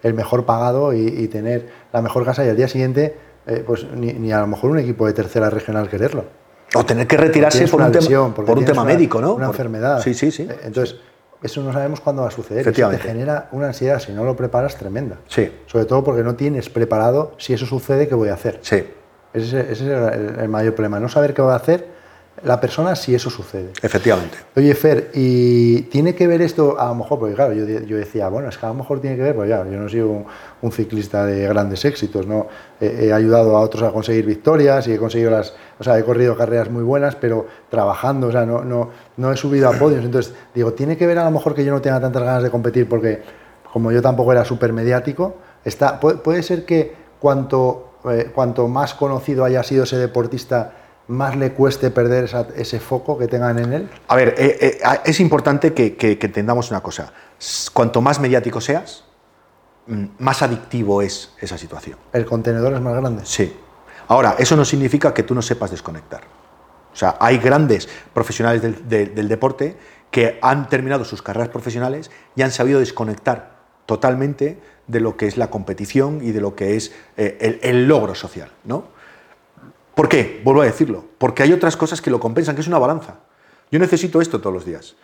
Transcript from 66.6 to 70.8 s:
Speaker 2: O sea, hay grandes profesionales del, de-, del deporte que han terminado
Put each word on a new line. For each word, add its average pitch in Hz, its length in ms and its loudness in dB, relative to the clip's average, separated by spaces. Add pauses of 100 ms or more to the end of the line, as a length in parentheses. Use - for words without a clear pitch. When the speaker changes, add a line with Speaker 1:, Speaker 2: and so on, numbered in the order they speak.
Speaker 2:
O - 20 -20
sea, 92 240 0
hay 120 200 4
grandes 131 500 2 (240)
profesionales 117 480 0
del, 113 260 -6
de-, 107 200 0
del 104 200 -4
deporte 135 480 -2 (360)
que 113 300 0
han 131 280 2
terminado 131 340 -2